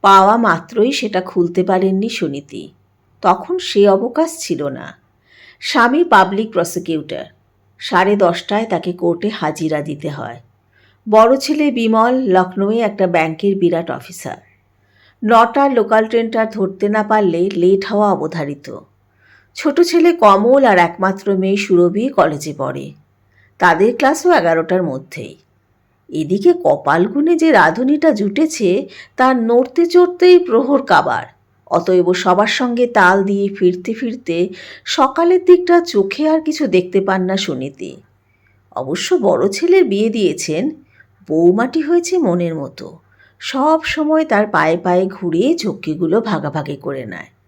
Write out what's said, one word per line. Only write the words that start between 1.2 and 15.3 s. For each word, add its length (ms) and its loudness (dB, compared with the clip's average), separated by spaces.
খুলতে 420 -2
পারেননি 460 0
সুনীতি। 640 -10
তখন 360 0
সে 300 2
অবকাশ 500 0
ছিল 300 -6
না। 300 -14
স্বামী 440 2
পাবলিক 480 2
প্রসিকিউটর, 720 -6
সাড়ে 380 0
দশটায় 500 -2
তাকে 260 -4
কোর্টে 360 -4
হাজিরা 520 -4
দিতে 280 -10
হয়। 320 -12
বড় 280 6
ছেলে 340 0
বিমল 560 0
লখনৌয়ে 540 0
একটা 260 -2
ব্যাংকের 500 -2
বিরাট 340 -2
অফিসার। 480 -12
নটার 480 4